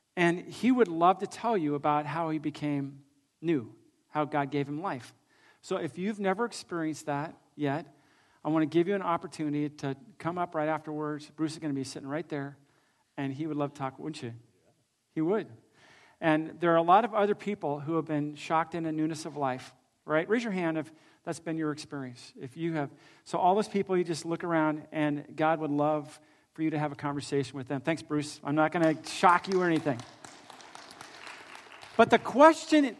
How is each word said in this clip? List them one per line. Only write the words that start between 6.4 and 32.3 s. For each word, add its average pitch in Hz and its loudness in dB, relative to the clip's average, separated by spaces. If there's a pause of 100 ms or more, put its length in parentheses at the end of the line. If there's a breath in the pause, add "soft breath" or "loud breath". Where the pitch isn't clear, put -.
experienced 160 -6
that 143 -4 (200)
yet, 147 -2 (580 soft breath)
I 151 -2
want 160 2
to 151 0
give 170 4
you 202 0
an 190 -2
opportunity 156 -2
to 143 -6 (200)
come 170 -4
up 175 -4
right 156 0
afterwards. 151 -6
Bruce 151 -2
is - -14
gonna 151 -4
be 135 -2
sitting 139 -12
right 151 -6
there, 139 -6 (600)
and 135 -4
he 151 -6
would 151 -4
love 143 -2
to - -14
talk, 131 -6
wouldn't 147 -10
you? 117 -8 (800)
He 160 -2
would. 175 0 (720 soft breath)
And 156 2
there 170 4
are 165 8
a 165 6
lot 185 6
of 214 -4
other 208 2
people 170 -4
who 156 -4
have 156 0
been 147 -2
shocked 165 0
in 165 -4
a 160 -2
newness 156 -2
of 147 -10
life, 131 -4 (320)
right? 156 0
Raise 233 2
your 220 -4
hand 165 0
if 151 -6 (340 soft breath)
that's 165 -6
been 160 -6
your 156 -2
experience. 135 -12
If 135 -12
you 165 -2
have, 147 -2 (360 soft breath)
so - -4
all 185 4
those 214 2
people, 190 0
you 180 4
just 156 -6
look 165 -4
around, 156 2
and 147 -2 (100)
God 160 2
would 156 -2
love 147 0 (340 soft breath)
for 156 -8
you 160 0
to 151 -2
have 147 -2
a 139 -12
conversation 143 -4
with 127 -10
them. 139 -4
Thanks, 160 -2
Bruce. 147 -4
I'm 143 -2
not 156 4
gonna 294 2 (100)
shock 349 4
you 190 2
or 180 2
anything. 151 0 (2000)
But 226 8
the 226 8
question 294 6